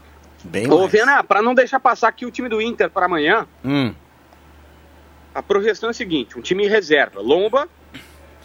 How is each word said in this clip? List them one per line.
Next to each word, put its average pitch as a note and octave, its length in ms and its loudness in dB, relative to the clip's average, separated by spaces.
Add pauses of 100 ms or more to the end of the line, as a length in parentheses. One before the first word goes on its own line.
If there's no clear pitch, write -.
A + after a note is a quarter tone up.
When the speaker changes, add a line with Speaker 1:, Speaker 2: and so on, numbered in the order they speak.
(440)
Speaker 1:
Bem G2 280 -4
Speaker 2:
Ô, D#3+ 80 6
Speaker 1:
mais. F#3+ 120 0
Speaker 2:
Viana, B3 320 4
pra G3+ 180 0
não A#3+ 120 0
deixar B3 260 2
passar A#3 300 2
aqui A#3 160 -10
o A#3+ 60 -10
time B3 180 -8
do A3 120 -2
Inter G#3 280 -2
pra F#3 160 -2
amanhã, F3+ 400 0 (180)
Speaker 1:
Hum. C3 300 -2 (1400)
Speaker 2:
a C#3 100 -8
projeção G#3 460 -2
é - 20 -4
a - 20 -4
seguinte, D#3+ 440 -6
um A#2+ 40 -14
time F#3+ 240 -2
em G3 40 2
reserva, D3 520 0
Lomba, G3 460 0 (760)